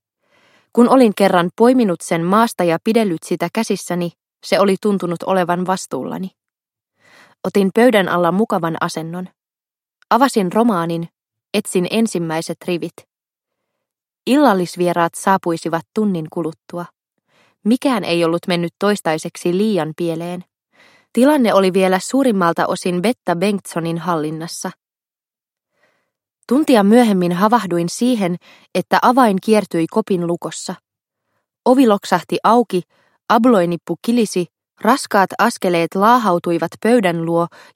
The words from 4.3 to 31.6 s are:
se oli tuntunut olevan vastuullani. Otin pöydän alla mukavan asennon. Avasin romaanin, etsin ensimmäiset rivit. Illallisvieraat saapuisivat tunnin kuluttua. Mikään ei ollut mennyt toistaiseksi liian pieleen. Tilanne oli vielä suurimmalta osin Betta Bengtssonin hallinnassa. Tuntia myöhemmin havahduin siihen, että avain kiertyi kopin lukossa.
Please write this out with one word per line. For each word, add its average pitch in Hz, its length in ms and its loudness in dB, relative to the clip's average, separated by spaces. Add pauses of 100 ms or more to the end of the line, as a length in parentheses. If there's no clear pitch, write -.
se - 140 0
oli 196 220 2
tuntunut 180 420 -2
olevan 180 420 -2
vastuullani. 180 640 -6 (1120)
Otin 196 320 0
pöydän 226 340 4
alla 175 220 0
mukavan 175 500 -2
asennon. 170 480 -8 (800)
Avasin 220 420 2
romaanin, 170 560 0 (460)
etsin 190 380 -2
ensimmäiset 170 720 -4
rivit. 170 280 -6 (1300)
Illallisvieraat 180 880 2
saapuisivat 170 800 -2
tunnin 185 400 -2
kuluttua. 175 520 -10 (800)
Mikään 233 380 0
ei 170 220 0
ollut 170 220 -2
mennyt 175 320 -2
toistaiseksi 175 800 -2
liian 185 400 -2
pieleen. 170 460 -6 (680)
Tilanne 262 400 4
oli 190 200 4
vielä 185 260 2
suurimmalta 190 680 0
osin 180 340 -4
Betta 180 340 -2
Bengtssonin 170 600 -4
hallinnassa. 160 760 -6 (1800)
Tuntia 262 360 4
myöhemmin 202 480 4
havahduin 180 580 0
siihen, 208 460 -2 (400)
että 185 260 0
avain 233 420 4
kiertyi 190 440 0
kopin 185 400 -2
lukossa. 170 480 -8 (880)